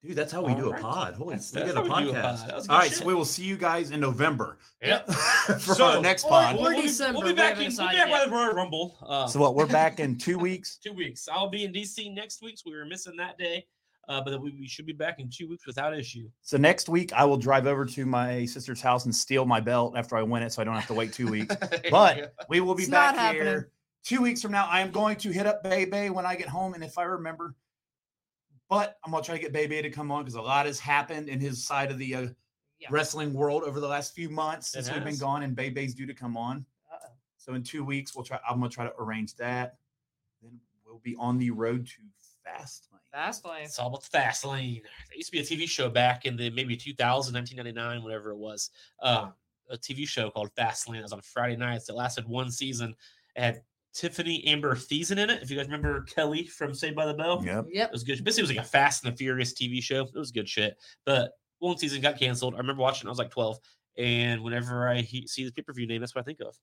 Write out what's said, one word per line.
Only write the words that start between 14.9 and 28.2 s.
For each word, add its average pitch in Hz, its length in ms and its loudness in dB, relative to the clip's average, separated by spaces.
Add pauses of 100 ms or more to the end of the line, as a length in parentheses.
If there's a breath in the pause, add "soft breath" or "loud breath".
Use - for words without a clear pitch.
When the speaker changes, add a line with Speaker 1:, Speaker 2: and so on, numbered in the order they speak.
Speaker 2:
back 156 280 -6
in 127 100 -10
two 160 180 -12
weeks 170 200 -12
without 139 280 -2
issue. 123 320 -10 (120)
Speaker 1:
So - 160 -2
next 156 320 6
week, 170 240 2
I 120 120 8
will 143 120 8
drive 135 320 4
over 139 180 2
to 131 180 -6
my 123 420 0
sister's 120 340 -8
house 123 240 4
and 117 100 0
steal 131 300 4
my 120 160 6
belt 120 360 2
after 117 200 0
I 110 60 4
win 117 200 2
it, 117 100 -4
so - 80 -4
I 110 40 2
don't 113 100 -2
have 107 140 -2
to 117 60 -4
wait 110 180 0
two 123 160 -2
weeks. 107 260 0
Speaker 2:
<laughs> - 160 -6
There 165 140 0
you 170 80 0
Speaker 1:
But 175 240 10
Speaker 2:
go. 143 120 -8 (200)
Speaker 1:
we 165 120 4
will 185 140 2
be 175 80 -2
Speaker 3:
It's 185 80 -2
Speaker 1:
back 285 240 8
Speaker 3:
not 247 80 2
happening. 156 240 2
Speaker 1:
here - 240 -2 (320)
two 254 180 0
weeks 240 220 2
from 214 80 -4
now. 202 160 2
I 175 140 4
am 190 100 0
going 208 280 2
to 208 120 -4
hit 190 160 0
up 208 160 2
Bay 185 220 2
Bay 202 260 -2
when 185 160 -2
I 180 80 0
get 175 140 -8
home, 185 260 -4
and 165 80 -10
if 160 160 -8
I 175 60 0
remember, 165 500 -6 (1120)